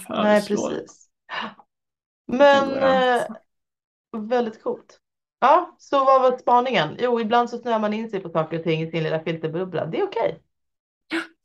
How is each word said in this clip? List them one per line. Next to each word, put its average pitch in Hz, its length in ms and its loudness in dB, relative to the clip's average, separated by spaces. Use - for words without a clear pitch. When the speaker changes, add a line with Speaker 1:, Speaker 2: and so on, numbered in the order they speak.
Speaker 1:
Nej, 208 320 2
Speaker 2:
föreslår. 202 280 -4
Speaker 1:
precis. - 400 -12
Speaker 2:
Det 240 100 -4
Speaker 1:
Men, 277 320 6
Speaker 2:
går 269 120 -4
an. 254 400 2
Speaker 1:
eh, 220 140 -8
väldigt 233 340 -2
coolt. - 380 -10
Ja, 320 380 4
så 277 260 0
vad 262 180 6
var 254 160 2
spaningen? 240 600 2
Jo, 240 220 0
ibland 240 300 0
så 240 80 -8
snör 233 200 -2
man 214 140 -2
in 220 180 -6
sig 190 100 -6
på 175 80 -10
saker 165 300 -2
och 165 60 -8
ting 160 180 -2
i 160 80 -6
sin 165 120 -4
lilla 156 220 -2
filterbubbla. 165 640 -6
Det 160 140 -6
är 403 40 -2
okej. - 380 -4